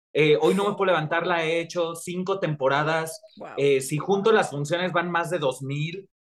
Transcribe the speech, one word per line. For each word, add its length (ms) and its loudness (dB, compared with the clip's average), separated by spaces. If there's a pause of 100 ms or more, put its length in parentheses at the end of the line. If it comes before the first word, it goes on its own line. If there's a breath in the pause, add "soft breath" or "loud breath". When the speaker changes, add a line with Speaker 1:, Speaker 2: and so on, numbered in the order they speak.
(120)
Speaker 1:
Eh, 280 4
Hoy 140 4
no 140 0
me 80 -2
puedo 100 0
levantar, 400 0
la 180 0
he 160 0
hecho 340 -4
cinco 460 -4
temporadas. 800 0 (160)
Speaker 2:
Wow. 280 -4
Speaker 1:
Eh, 160 4
si 180 -4
junto 340 2
las 180 4
funciones 420 -4
van 180 0
más 200 -2
de 80 -2
dos 240 -2
mil. 460 -6 (180)